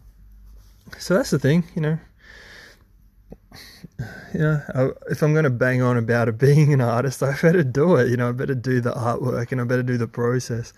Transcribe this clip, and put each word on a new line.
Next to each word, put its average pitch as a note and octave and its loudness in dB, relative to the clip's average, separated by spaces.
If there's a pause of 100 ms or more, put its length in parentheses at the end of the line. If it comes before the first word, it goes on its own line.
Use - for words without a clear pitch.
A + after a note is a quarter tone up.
(1000)
So - -2
that's B3+ 0
the D3+ 2
thing, D#3+ 2 (100)
you D#3+ -4
know. D#3 -2 (2250)
You F3 -2
know, D3+ 0 (120)
I, C3 0 (220)
if D3+ -4
I'm D3+ 4
gonna D#3 2
bang B2+ 0
on B2 2
about A#2 0
it A2 -4
<laughs> - -
being C#3+ 6
an C3 4
artist, B2 0
I C#3 -2
better E3+ 4
do C#3 2
it, B2+ 4
you A#2+ 0
know, B2 0
I B2 -2
better C3+ -4
do B2+ -2
the A#2+ -2
artwork A#2+ -4
and B2+ -2
I B2 -4
better B2+ 0
do B2 -2
the A#2 -2
process A#2+ -4